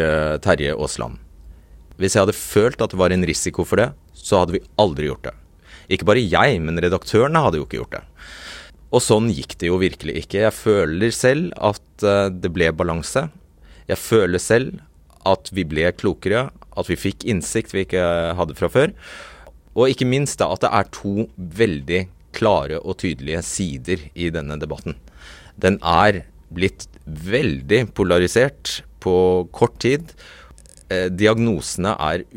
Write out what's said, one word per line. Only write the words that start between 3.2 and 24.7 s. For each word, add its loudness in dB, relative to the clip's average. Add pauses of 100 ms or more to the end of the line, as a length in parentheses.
risiko -2
for 2
det, 2 (220)
så 2
hadde -2
vi -12 (120)
aldri 2
gjort -8
det. -16 (580)
Ikke 2
bare 6
jeg, 2
men -2
redaktørene 2
hadde 2
jo -10
ikke -8
gjort -12
det. -18 (880)
Og 4
sånn 2
gikk -10
det -2
jo 2
virkelig -4
ikke. -2
Jeg 0
føler 2
selv 2
at, -2 (180)
eh, 4
det -4
ble 2
balanse. -2 (520)
Jeg -4
føler 2
selv 0 (480)
at 0
vi -2
ble 0
klokere, -2 (260)
at -6
vi -2
fikk -6
innsikt -2
vi 0
ikke -2 (340)
hadde -2
fra -2
før. 2 (840)
Og 4
ikke -2
minst -2
da, 0
at -6
det 2
er 2 (100)
to -4 (100)
veldig -2 (320)
klare 0
og -8
tydelige -4
sider -6 (100)
i -2
denne -6
debatten. -8 (640)